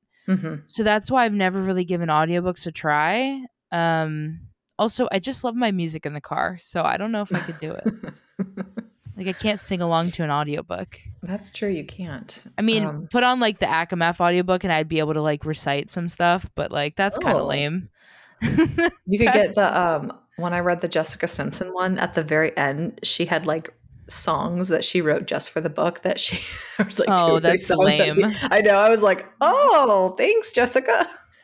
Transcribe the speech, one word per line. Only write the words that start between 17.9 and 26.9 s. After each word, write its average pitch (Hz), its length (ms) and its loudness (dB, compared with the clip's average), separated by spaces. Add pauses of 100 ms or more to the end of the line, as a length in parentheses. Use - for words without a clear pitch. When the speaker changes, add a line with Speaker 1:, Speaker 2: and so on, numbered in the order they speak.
Speaker 2:
<laughs> 339 500 2 (160)
Speaker 1:
You 196 120 0
could 233 80 6
Speaker 2:
That's 254 160 6
Speaker 1:
get - 120 0
the, 190 260 2
um, 160 300 0 (240)
when 175 180 -4
I 175 60 0
read 175 220 0
the 180 80 -4
Jessica - 380 -2
Simpson 160 460 -6
one, 185 260 0
at - 160 -2
the 165 80 0
very 156 340 0
end, 143 460 -2
she - 220 0
had, 165 200 -2
like, 160 280 -4 (340)
songs 170 600 -2
that 165 160 2
she - 160 0
wrote 151 260 0
just - 240 -4
for 160 100 -4
the 160 80 -4
book 165 340 -2
that - 160 -2
she, - 180 -4 (220)
<laughs> - 180 -12
there 208 80 2
was, - 140 -4